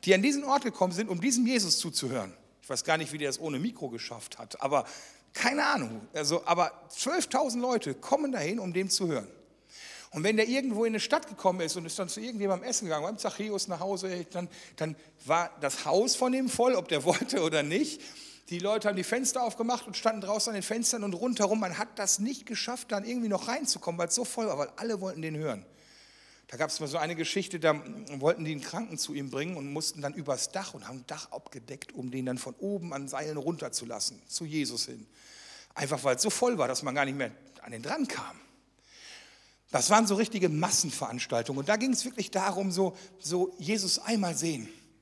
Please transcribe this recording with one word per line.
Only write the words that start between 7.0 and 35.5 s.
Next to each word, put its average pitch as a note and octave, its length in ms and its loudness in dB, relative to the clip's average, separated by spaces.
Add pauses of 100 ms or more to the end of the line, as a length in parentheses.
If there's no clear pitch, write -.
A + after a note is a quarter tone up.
Leute A#3+ 320 0
kommen C#4+ 380 0
dahin, G3 260 0
um F#3 140 -4
dem F#3+ 180 0
zu F#3+ 160 2
hören. B2 220 0 (840)
Und D3+ 140 -4
wenn G#3+ 120 4
der A3 120 4
irgendwo B3 360 2
in A3+ 80 2
eine A3 80 0
Stadt D#4 280 2
gekommen F#3 320 0
ist D#3+ 160 0
und E3+ 80 -6
ist D#3+ 140 -8
dann F#3 100 -2
zu G#3 120 -8
irgendjemandem G3+ 480 -2
essen A#3 180 0
gegangen, D#3 180 0
beim G#3 140 -4
Zachäus G3+ 500 -2
nach E3+ 120 -4
Hause, F#3 500 -4
dann, F3+ 180 -4 (280)
dann D#3 200 -4 (300)
war E3 240 4 (100)
das C#3 240 -2
Haus G3 320 4
von B3+ 160 4
ihm C4 160 2
voll, B3 260 6
ob F3+ 140 0
der D3 160 2
<laughs> - 0 -
wollte B3+ 380 4
oder D#3 200 4
nicht. F3 380 2 (480)
Die F3 120 -4
Leute G#3 280 2
haben G3+ 80 2
die F#3 80 0
Fenster B3 380 0
aufgemacht A#3 440 0
und G#3 100 -10
standen A3 260 2
draußen G3+ 280 0
an G#3+ 40 -4
den F#3+ 80 0
Fenstern A3+ 420 0
und G3+ 80 0
rundherum. G#3+ 480 4
Man F3+ 180 -2
hat - 200 -4
das G3 200 2
nicht A#3 280 -2
geschafft, - 460 -6
dann G3+ 120 0
irgendwie A#3 240 -2
noch G3 200 2
reinzukommen, A#3+ 500 0
weil E3+ 100 0
es - 60 2
so A#3+ 100 2
voll A3+ 220 -2
war, D#3 100 0
weil C#3+ 200 -2
alle G#3+ 240 -2
wollten F#3 200 -6
den D#3+ 160 -4
hören. C3+ 300 -4 (840)
Da B2+ 80 -14
gab's D3 220 -2
mal D#3 80 -4
so C#3+ 120 -2
eine D#3+ 180 0
Geschichte, F3 420 -2
da D3+ 160 6 (460)
wollten D#3+ 240 2
die D#3 80 -2
einen C#3+ 80 -4
Kranken - 380 -6
zu - 160 -4
ihm C#3 160 -6
bringen D#3 260 -4
und C#3 160 -8
mussten D#3 280 -4
dann C#3+ 140 -4
übers C#3 380 -2
Dach G3 220 -6
und G2+ 120 -14
haben C3 120 -10
ein B2 100 -16
Dach - 240 -10
abgedeckt, B2+ 600 -12
um B2+ 200 -8
den C3 120 -4
dann B2+ 140 -4
von B2+ 220 -10
oben F#3+ 320 -4
an C#3 160 -6
Seilen D3+ 280 -4
runterzulassen, C3+ 920 -4
zu - 160 -6
Jesus C#3+ 420 -2
hin. A#2 200 -14 (680)